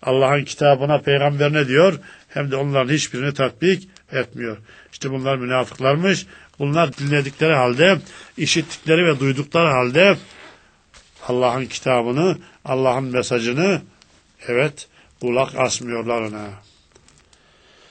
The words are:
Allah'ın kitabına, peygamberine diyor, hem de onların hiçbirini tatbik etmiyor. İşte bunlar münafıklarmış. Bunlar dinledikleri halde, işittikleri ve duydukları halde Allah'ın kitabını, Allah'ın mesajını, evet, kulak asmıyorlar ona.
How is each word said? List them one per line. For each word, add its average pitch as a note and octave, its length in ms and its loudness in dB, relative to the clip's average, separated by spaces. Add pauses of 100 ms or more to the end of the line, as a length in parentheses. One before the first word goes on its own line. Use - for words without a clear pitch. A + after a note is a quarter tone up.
Allah'ın C3+ 420 2
kitabına, C#3+ 560 2
peygamberine C#3+ 680 0
diyor, D#3 300 4 (300)
hem C#3+ 220 -6
de C3+ 60 -4
onların C#3 360 0
hiçbirini C#3 420 -4
tatbik F3+ 540 -2 (240)
etmiyor. A#2+ 440 -8 (360)
İşte - 180 -8
bunlar C3+ 260 -2
münafıklarmış. C3 920 0 (320)
Bunlar C#3+ 380 0
dinledikleri C#3+ 580 0
halde, C#3 440 4 (380)
işittikleri D#3+ 720 0
ve D3 140 2
duydukları C#3+ 480 0
halde C#3 480 4 (1080)
Allah'ın B2 400 0
kitabını, C3 720 0 (260)
Allah'ın C3 400 0
mesajını, B2+ 800 -2 (640)
evet, C3 420 -2 (320)
kulak B2 380 -2
asmıyorlar A#2+ 640 -4
ona. G#2+ 300 -10 (1400)